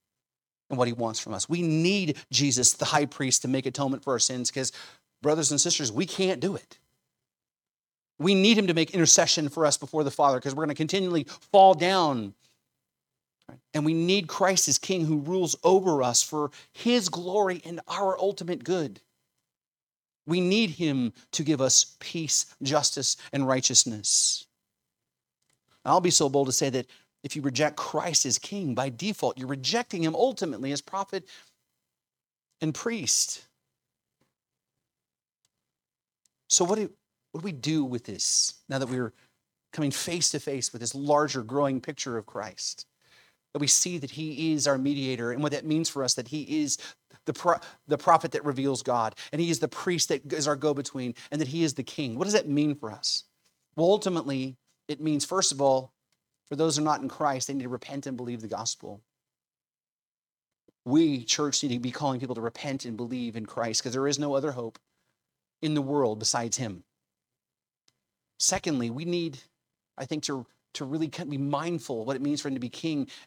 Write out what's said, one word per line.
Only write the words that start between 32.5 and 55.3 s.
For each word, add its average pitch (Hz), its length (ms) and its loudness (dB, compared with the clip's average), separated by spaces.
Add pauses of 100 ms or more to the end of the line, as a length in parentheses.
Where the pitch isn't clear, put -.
and 156 160 -2
priest. - 680 -2 (3000)
So - 160 4
what 190 100 2
do, 214 180 -2 (380)
what 160 100 -10
do 170 40 -10
we 196 80 -6
do 143 320 0
with 123 180 -6
this - 520 -2 (120)
now 131 120 -2
that 127 100 -2
we're 127 240 -4 (580)
coming 147 200 0
face 175 400 -2
to 147 100 -6
face 139 320 -6
with 113 80 -12
this 117 120 -6
larger 143 480 2
growing 131 380 0
picture 127 380 -8
of 107 80 -6
Christ? - 600 -10 (680)
That 147 60 -6
we 143 80 0
see 180 300 2
that 139 140 -8
he 156 400 -2
is 143 160 2
our 139 100 4
mediator, 131 540 -2
and 127 100 -4
what 147 120 0
that 139 120 -6
means 156 220 0
for 139 160 -4
us, 123 120 0
that 120 120 -6
he 147 340 -4
is 147 160 -2 (480)
the 147 80 -4
pro-, 170 260 0 (280)
the 143 100 2
prophet 165 360 4
that 147 120 -6
reveals 135 380 -2
God, 117 320 0 (160)
and 151 100 -2
he 170 80 2
is 151 100 0
the 151 80 0
priest - 420 -2
that 143 220 -2
is 151 160 -2
our 147 80 2
go-between, 135 600 -2 (160)
and 147 100 -2
that 143 60 -2
he 165 160 -2
is 147 100 0
the 131 100 -6
king. 123 340 -6
What 175 80 -2
does 208 80 0
that 180 140 2
mean 147 280 2
for 110 160 -10
us? - 320 -4 (520)
Well, 165 140 4
ultimately, 143 680 0 (300)
it 147 140 -8
means, 151 240 0
first 185 260 0